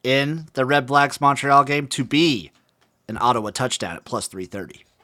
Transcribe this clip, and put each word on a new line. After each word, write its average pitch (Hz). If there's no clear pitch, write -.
in 143
the 131
Red 135
Blacks 143
Montreal 143
game 143
to -
be 143
an 110
Ottawa 113
touchdown 101
at -
plus 110
three 95
thirty. 90